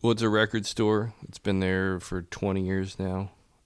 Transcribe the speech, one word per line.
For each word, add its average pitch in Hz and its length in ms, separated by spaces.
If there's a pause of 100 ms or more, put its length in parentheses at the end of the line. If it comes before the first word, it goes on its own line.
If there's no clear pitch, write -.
Well, 117 120
it's 110 80
a 113 80
record 107 360
store. 107 480 (140)
It's - 120
been 98 200
there 95 400
for 90 220
twenty 95 440
years 95 320
now. 95 340 (340)